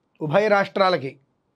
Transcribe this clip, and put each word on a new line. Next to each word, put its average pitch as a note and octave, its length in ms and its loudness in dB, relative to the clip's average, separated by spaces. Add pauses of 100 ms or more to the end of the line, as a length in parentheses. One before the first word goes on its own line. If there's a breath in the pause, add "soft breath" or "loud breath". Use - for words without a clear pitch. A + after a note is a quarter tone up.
(200)
ఉభయ F3+ 280 0
రాష్ట్రాలకి, F#3+ 680 0 (380)